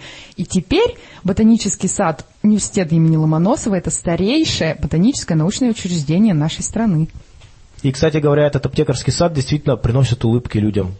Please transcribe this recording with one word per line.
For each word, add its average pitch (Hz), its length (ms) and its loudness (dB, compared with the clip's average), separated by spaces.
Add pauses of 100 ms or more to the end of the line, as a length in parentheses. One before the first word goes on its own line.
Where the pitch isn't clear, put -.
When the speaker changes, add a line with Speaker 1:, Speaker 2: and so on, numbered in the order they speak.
(360)
Speaker 1:
И 190 80 -6
теперь 392 520 0 (260)
ботанический 214 640 2
сад 170 400 -2 (160)
университета 190 540 0
имени 160 200 4
Ломоносова — 170 600 0
это 165 140 -4
старейшее 180 920 -2
ботаническое 170 540 0
научное 196 340 0
учреждение 180 640 0
нашей 151 300 -2
страны. 185 420 -2 (760)
Speaker 2:
И, 135 100 0
кстати 156 240 0
говоря, 147 320 4
этот 139 180 -2
аптекарский 143 460 0
сад 170 200 0
действительно 147 440 0
приносит 123 480 0
улыбки 117 340 0
людям 101 420 0